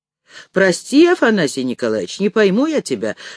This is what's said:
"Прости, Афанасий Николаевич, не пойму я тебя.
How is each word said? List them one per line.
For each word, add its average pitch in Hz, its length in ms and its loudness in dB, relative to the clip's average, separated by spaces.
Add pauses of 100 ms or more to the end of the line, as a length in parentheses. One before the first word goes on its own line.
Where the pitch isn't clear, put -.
(520)
"Прости, 196 560 2
Афанасий 214 560 0
Николаевич, 110 560 -4
не 202 100 0
пойму 214 360 2
я 302 160 -2
тебя. 107 340 -6 (220)